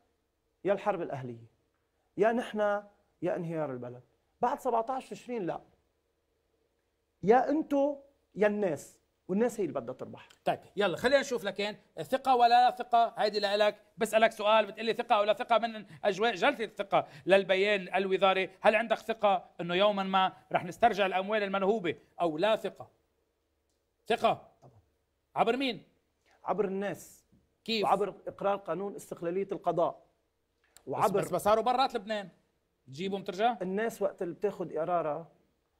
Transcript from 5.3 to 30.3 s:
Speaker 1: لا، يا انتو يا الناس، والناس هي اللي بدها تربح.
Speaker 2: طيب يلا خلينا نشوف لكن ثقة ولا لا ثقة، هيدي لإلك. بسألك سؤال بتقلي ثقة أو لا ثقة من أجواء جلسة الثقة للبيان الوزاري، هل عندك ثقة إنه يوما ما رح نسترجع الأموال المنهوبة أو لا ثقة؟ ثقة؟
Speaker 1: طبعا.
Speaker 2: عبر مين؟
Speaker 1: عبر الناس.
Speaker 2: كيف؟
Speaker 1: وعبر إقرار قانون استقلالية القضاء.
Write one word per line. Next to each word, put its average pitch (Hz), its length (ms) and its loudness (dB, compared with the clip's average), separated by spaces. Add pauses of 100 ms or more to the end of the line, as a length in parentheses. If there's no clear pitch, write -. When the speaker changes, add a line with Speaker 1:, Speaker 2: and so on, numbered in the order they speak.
Speaker 1:
لا، 151 160 -6 (1600)
يا 240 260 6
انتو 285 480 0 (380)
يا 202 120 2
الناس، 208 520 -4 (280)
والناس 220 320 -2
هي 196 60 -2
اللي 139 140 -6
بدها 123 140 -10
تربح. - 360 -14 (160)
Speaker 2:
طيب 165 140 -2 (160)
يلا 185 220 0
خلينا 269 220 2
نشوف 240 240 -4
لكن 202 320 -6 (260)
ثقة 262 340 0
ولا 240 340 6
لا 247 60 -2
ثقة، 233 420 0
هيدي 208 220 0
لإلك. 208 420 0 (160)
بسألك 220 340 2
سؤال 214 340 2
بتقلي 214 280 -4
ثقة 233 220 0
أو 208 80 2
لا 214 100 2
ثقة 233 240 0
من 220 280 -2 (180)
أجواء 208 320 0
جلسة 233 280 0
الثقة 185 440 -2 (180)
للبيان 190 680 2
الوزاري، 190 540 2 (120)
هل 220 140 6
عندك 226 220 0
ثقة 202 520 -2 (120)
إنه 170 140 -4
يوما 202 280 2
ما 190 300 2 (180)
رح 170 140 0
نسترجع 196 400 2
الأموال 190 380 0
المنهوبة 196 520 0 (260)
أو 165 160 0
لا 208 180 4
ثقة؟ 175 320 -10 (1160)
ثقة؟ 220 420 0 (140)
Speaker 1:
طبعا. - 200 -20 (540)
Speaker 2:
عبر 196 220 2
مين؟ 254 260 -4 (600)
Speaker 1:
عبر 180 220 -2
الناس. 190 640 -8 (380)
Speaker 2:
كيف؟ 220 180 -2
Speaker 1:
وعبر 185 300 0 (140)
إقرار 196 300 -2
قانون 196 380 -6
استقلالية 180 560 -6
القضاء. 165 540 -2 (720)